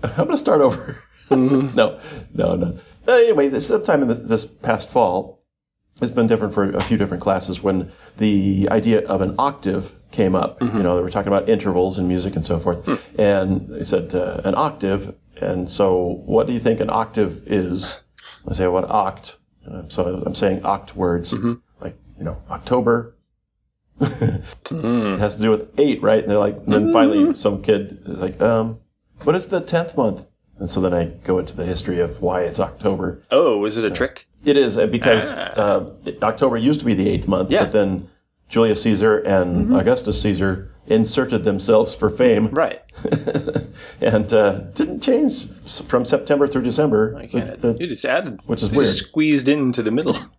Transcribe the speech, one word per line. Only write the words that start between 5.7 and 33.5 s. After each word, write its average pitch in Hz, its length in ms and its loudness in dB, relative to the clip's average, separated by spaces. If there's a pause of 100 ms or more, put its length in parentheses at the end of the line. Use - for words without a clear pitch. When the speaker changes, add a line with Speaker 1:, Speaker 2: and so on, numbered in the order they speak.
Speaker 1:
it's 120 80 -2
been 117 160 2
different 107 260 2
for 101 220 0
a 95 80 -2
few 113 140 0
different 98 260 -2
classes 92 400 -2
when 95 300 -2 (240)
the 98 520 2
idea 110 380 2
of 95 140 -2
an 92 180 -2
octave 98 560 -4 (160)
came 95 240 0
up. - 240 -2
Speaker 2:
Mm-hmm. 113 200 -2
Speaker 1:
You 98 40 0
know, 90 140 2
they 87 60 0
were 90 80 -4
talking 98 220 -4
about 98 160 0
intervals 95 520 0
in 90 80 0
music 90 260 -2
and 80 100 -2
so - 140 -2
forth. 95 260 -2
Speaker 2:
Hmm. - 100 -2 (220)
Speaker 1:
And 95 520 2
they - 160 -10
said, 87 280 -2
uh, 90 300 -4
"An 95 140 0
octave." 98 580 -2 (260)
And 90 300 -4
so, 90 560 0
"What 113 220 2
do 123 40 -4
you 120 60 -4
think 113 220 0
an 107 100 -2
octave 107 560 -2
is?" 92 480 -4 (540)
I - 60 -6
say, 92 120 0
"What 92 220 0
oct?" 98 480 -2 (280)
And - 120 -16
I'm, 82 140 -16
so 90 360 -4
I'm 95 80 -6
saying 98 280 -2
oct - 340 -6
words, 90 340 -2
Speaker 2:
Mm-hmm. 120 220 -4 (280)
Speaker 1:
like, - 160 -12 (220)
you - 60 -12
know, - 260 -8
October. 117 640 -2 (460)
<laughs> - 400 -20
Speaker 2:
Mm. 117 1120 -2
Speaker 1:
It 92 60 -4
has 101 160 0
to 104 60 -4
do 110 100 4
with 107 160 0 (100)
eight, 139 240 2
right? 107 220 4
And - 60 -6
they're 104 100 2
like, 101 160 0
and - 160 -2
then 110 200 4
finally 302 260 6
Speaker 2:
Mm-hmm. 294 160 4
Speaker 1:
some 101 280 -2
kid 101 440 0
is - 120 -10
like, 92 220 -6
um, 113 400 0 (420)
"What 160 140 2
is 185 100 -4
the 180 140 -2
tenth 170 360 -2
month?" 117 260 -2 (360)
And 95 100 -8
so 92 140 -2
then 92 100 2
I 87 140 0 (180)
go 92 140 0
into 87 180 -8
the 90 80 -6
history 90 360 -4
of 82 200 -4
why 90 220 -2
it's 87 180 -4
October. 95 680 -4
Speaker 2:
Oh, 123 340 4